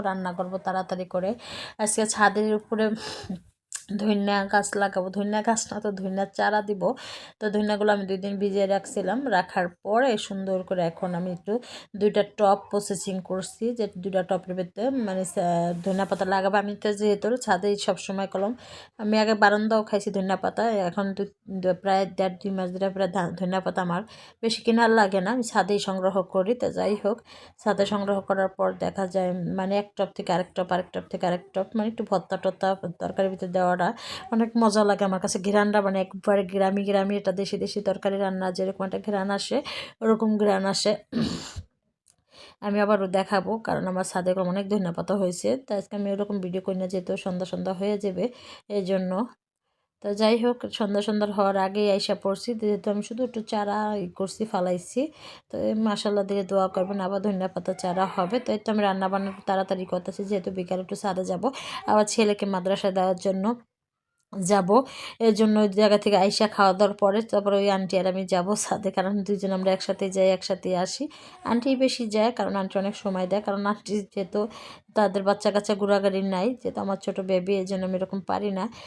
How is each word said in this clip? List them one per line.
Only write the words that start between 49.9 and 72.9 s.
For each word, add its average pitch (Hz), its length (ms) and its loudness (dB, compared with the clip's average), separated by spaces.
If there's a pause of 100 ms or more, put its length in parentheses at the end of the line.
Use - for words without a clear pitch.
তো 208 120 -4
যাই 220 240 4
হোক, 240 200 2 (140)
সন্ধ্যা 202 300 0
সন্ধ্যা 208 300 0
হওয়ার 196 260 2
আগেই 196 320 2
আইসা 202 260 2
পড়ছি, 196 400 -4
যেহেতু 208 340 0
আমি 208 140 -2
শুধু 233 200 -6
একটু 233 200 -4
চারা 208 340 -2 (160)
ই 196 160 -4
করছি, 190 360 -6
ফালাইছি। 180 540 -2 (460)
তো - 140 -16
এই 214 180 0
মাশাআল্লাহ 208 460 0
দিয়ে 202 200 0
দোয়া 190 240 2
করবেন, 190 320 -2
আবার 190 220 -2
ধনিয়া 190 280 0
পাতা 180 240 -4
চারা 185 320 0
হবে। 185 340 -2
তো 240 120 -6
এই 214 80 0
তো - 100 -6
আমি 214 120 2
রান্না 190 260 2
বান্না 196 220 -2
একটু 196 140 -14
তাড়াতাড়ি 190 420 0
করতেছি, 180 380 -4
যেহেতু 196 280 -2
বিকালে 185 300 -4
একটু 190 140 -6
ছাদে 190 280 -2
যাব, 185 180 -2 (440)
আবার 214 200 6
ছেলেকে 208 400 2
মাদ্রাসায় 190 480 0
দেওয়ার 185 260 2
জন্য 190 240 -2 (880)
যাব। 190 360 2 (520)
এর 226 140 6
জন্য 214 260 4
ওই 208 100 4
জায়গা 208 280 6
থেকে 208 180 4
আইসা 202 320 4
খাওয়া 196 260 6
দাওয়ার 202 220 4
পরে 202 260 4
তারপরে 202 340 2
ওই 196 140 4
আন্টি 190 280 0
আর 180 100 2
আমি 185 180 -2
যাব 180 300 2
ছাদে, 202 340 -2
কারণ 196 320 0
দুইজন 196 300 -2
আমরা 190 200 2
একসাথে 190 380 -2
যাই, 190 200 4
একসাথে 185 460 -2
আসি। 185 280 -2 (400)
আন্টি 233 320 2
বেশি 254 320 2
যায়, 214 240 2
কারণ 196 240 -2
আন্টি 190 220 -2
অনেক 196 180 -2